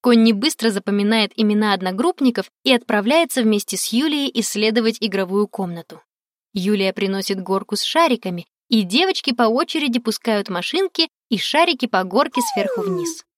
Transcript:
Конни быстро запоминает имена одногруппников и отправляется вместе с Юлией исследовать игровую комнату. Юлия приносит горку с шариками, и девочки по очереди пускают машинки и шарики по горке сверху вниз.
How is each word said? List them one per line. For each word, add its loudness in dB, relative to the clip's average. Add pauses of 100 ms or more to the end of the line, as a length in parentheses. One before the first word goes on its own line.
Конни 6
быстро 0
запоминает 0
имена 2
одногруппников 0 (140)
и 2
отправляется 2
вместе 0
с -4
Юлией 0 (100)
исследовать 0
игровую 0
комнату. -10 (520)
Юлия 0
приносит -4
горку -4
с -4
шариками, 0 (220)
и 2
девочки 0
по 0
очереди 0
пускают -2
машинки -2 (200)
и -2
шарики 2
по 0
горке -2 (120)
сверху -2
вниз. -4 (140)